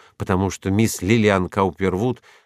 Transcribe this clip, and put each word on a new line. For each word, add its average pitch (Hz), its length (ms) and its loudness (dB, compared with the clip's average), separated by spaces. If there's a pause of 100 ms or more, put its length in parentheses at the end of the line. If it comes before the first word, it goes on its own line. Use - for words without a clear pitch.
(180)
потому 95 320 0
что 95 220 -6
мисс 104 300 0
Лилиан 101 460 2
Каупервуд 95 760 -2 (240)